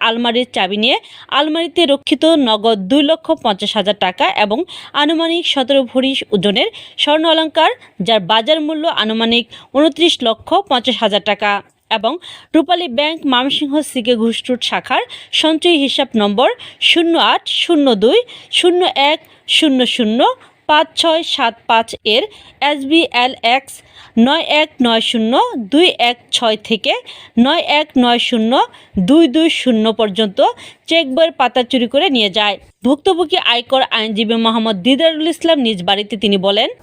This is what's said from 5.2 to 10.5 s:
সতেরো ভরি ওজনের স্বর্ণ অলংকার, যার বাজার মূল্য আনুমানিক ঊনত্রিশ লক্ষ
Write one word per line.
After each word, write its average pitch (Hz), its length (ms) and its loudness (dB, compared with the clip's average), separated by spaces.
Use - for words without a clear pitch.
সতেরো 269 380 0
ভরি 262 300 -2
ওজনের 208 340 0
স্বর্ণ 311 260 0
অলংকার, 320 460 2
যার 214 180 0
বাজার 226 400 0
মূল্য 302 280 -4
আনুমানিক 226 600 -2
ঊনত্রিশ 302 480 2
লক্ষ 226 320 -2